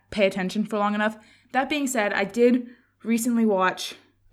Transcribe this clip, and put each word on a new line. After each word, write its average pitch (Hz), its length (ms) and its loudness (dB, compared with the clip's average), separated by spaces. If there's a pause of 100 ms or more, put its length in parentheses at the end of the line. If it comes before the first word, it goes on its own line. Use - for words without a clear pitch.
(120)
pay 214 160 2
attention 185 380 -2
for 214 140 -4
long 208 180 0
enough. 214 200 -2 (360)
That 269 160 0
being 285 180 -2
said, 220 260 -2
I 196 120 0
did 240 420 2 (380)
recently 226 420 2
watch, 185 480 0 (380)